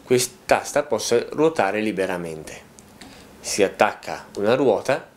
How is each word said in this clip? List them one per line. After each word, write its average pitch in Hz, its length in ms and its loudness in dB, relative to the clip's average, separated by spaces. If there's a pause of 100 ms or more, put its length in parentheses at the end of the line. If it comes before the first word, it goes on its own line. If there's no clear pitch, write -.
quest'asta 127 800 0
possa 117 460 0
ruotare 110 500 0
liberamente. 90 880 -4 (720)
Si - 220 -2
attacca 95 640 0 (100)
una 107 180 2
ruota 131 640 0